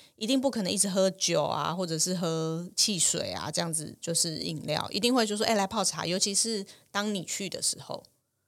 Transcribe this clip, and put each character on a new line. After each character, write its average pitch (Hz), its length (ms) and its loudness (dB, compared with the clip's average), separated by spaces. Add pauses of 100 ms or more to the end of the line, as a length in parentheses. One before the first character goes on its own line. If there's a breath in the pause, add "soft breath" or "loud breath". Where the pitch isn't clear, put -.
(160 loud breath)
一 220 100 -4
定 269 120 4
不 262 120 2
可 226 100 -2
能 180 100 0
一 202 60 0
直 190 100 4
喝 190 260 4
酒 165 320 2
啊， 151 280 0
或 180 140 -4
者 160 120 -2
是 180 160 2
喝 165 640 -2
汽 202 220 2
水 - 340 0
啊， 95 180 -6
这 175 120 0
样 170 100 -4
子 156 300 -6
就 165 100 -2
是 165 280 0
饮 160 260 -4
料， - 240 0
一 202 100 -2
定 240 140 4
会 226 120 4
就 208 80 -2
说 214 140 0
：“欸， 226 60 4
来 196 120 2
泡 208 160 -2
茶。” 160 220 -2
尤 175 140 0
其 202 160 0
是 208 320 0 (240 loud breath)
当 208 240 -2
你 180 100 -4
去 - 240 -4
的 - 140 -8
时 - 180 -2
候。 - 240 -10 (440)